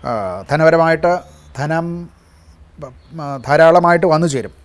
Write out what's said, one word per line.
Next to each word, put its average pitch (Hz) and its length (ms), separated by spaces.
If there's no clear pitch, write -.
ആ, 98 440
ധനപരമായിട്ട് 165 680
ധനം, 165 520
ആ, 143 140
ധാരാളമായിട്ട് 165 720
വന്നു 160 200
ചേരും. 123 240